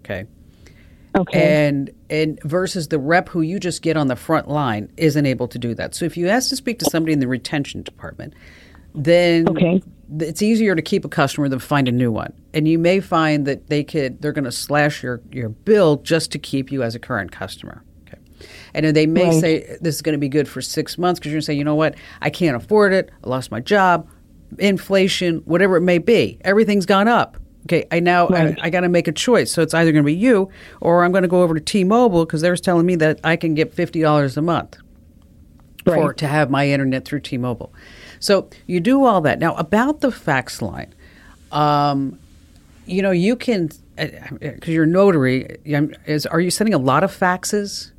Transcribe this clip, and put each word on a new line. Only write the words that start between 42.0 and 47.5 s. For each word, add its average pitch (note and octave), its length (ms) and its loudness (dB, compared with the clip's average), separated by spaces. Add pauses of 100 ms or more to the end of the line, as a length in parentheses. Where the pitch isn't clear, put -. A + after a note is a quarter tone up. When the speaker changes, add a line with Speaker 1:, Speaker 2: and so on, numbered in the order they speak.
Speaker 1:
you F#3 160 -4
know, G3 80 0
you F#3+ 260 2
can, F#3+ 340 -2 (280)
uh, D#3 80 -6 (540)
'cause - 80 -10
you're E3 160 2
a - 20 4
notary, D#3+ 720 2 (180)
um, D3+ 180 0 (140)
is, D3+ 200 -2
are E3 140 0
you F3+ 100 0
sending G#3+ 240 0
a D#3 40 2
lot C3 260 4
of F#3 80 -2
faxes? F#3+ 880 -4